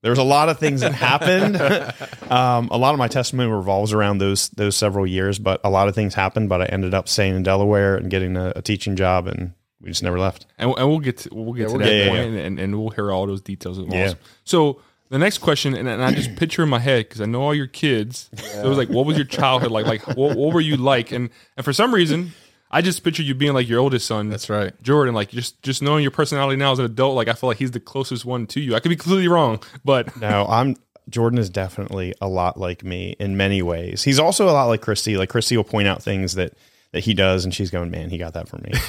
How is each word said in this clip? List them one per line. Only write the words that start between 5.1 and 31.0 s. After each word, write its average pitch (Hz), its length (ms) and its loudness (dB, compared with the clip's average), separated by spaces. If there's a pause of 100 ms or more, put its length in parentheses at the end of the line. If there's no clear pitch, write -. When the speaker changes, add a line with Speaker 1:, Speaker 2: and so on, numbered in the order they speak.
Speaker 1:
but 95 260 0
a 101 60 2
lot 98 180 4
of 101 60 0
things 104 220 -2
happened, 98 340 0
but 90 120 2
I - 40 0
ended 95 300 -2
up 95 120 -2
staying 95 280 2
in 92 80 0
Delaware 98 520 4
and 92 140 -4
getting 92 280 0
a, 92 180 -2
a - 80 -8
teaching 101 320 -2
job, 92 320 2
and 90 260 -8 (280)
we 90 80 -14
just 85 120 -6
never 90 180 -2
left. - 280 -4 (100)
Speaker 2:
And, 127 180 0
and 131 140 2
we'll 160 100 2
get 131 200 -4
to, - 120 -14
we'll 113 220 -8
get 120 100 -4
Speaker 3:
Yeah, 107 40 -2
Speaker 2:
to 110 60 -2
Speaker 3:
we'll - 80 0
Speaker 2:
that 104 80 2
Speaker 1:
get 101 180 4
Speaker 2:
point, 95 100 4
Speaker 1:
there. 87 100 0
Speaker 2:
and, 113 120 -4
and, 80 200 -6
and 101 200 -2
we'll 110 100 -4
hear 101 220 -4
all 95 160 -2
those 98 140 -6
details 92 360 -10
as 90 80 -8
well. 92 100 -4
Speaker 1:
Yeah. 92 180 2 (320)
Speaker 2:
So 151 360 4 (280)
the 131 100 -2
next 202 200 2
question, 143 360 0
and, 110 120 -4
and 117 160 -2
I 127 80 2
just 131 240 -2
<clears throat> - 20 -12
picture 165 260 0
in 151 60 2
my 120 100 2
head, 123 280 2
'cause 110 140 -12
I 104 60 -2
know 123 160 -2
all 147 100 0
your 139 140 -2
kids. 123 680 -2
So 104 300 -8
it - 20 0
was 139 120 4
like, 117 100 0
what 123 160 2
was 151 100 2
your 147 120 0
childhood 131 420 0
like? 110 160 -2
Like, 113 220 -2 (100)
what, 135 180 2
what 151 200 0
were 165 60 4
you 151 160 0
like? 127 340 2
And, 123 180 -4 (260)
and 131 80 -8
for 135 100 0
some 233 200 2
reason, 170 380 2 (400)
I 160 100 2
just 180 220 0
picture 165 180 -2
you 139 140 -2
being 143 180 0
like 123 160 0
your 117 100 2
oldest 131 280 2
son, 107 220 -2
Speaker 3:
That's 107 200 -8
right. 101 320 -2
Speaker 2:
Jordan. 131 320 2
Like, 104 160 -2
just, - 320 -10
just 135 220 -4
knowing 147 180 2
your 143 100 0
personality 139 460 0
now 139 140 2
as 127 80 0
an 127 60 0
adult, 131 300 0
like, 113 120 0
I 117 60 2
feel 127 160 -2
like 113 80 -2
he's 131 140 -2
the 120 80 -6
closest 131 460 -8
one 120 220 -6
to - 120 -8
you. 131 140 -2
I 113 60 2
could 165 100 0
be 175 60 0
completely 185 320 2
wrong, 147 340 2 (240)
but 131 340 2
Speaker 1:
No, 104 300 2
I'm, 127 260 2 (340)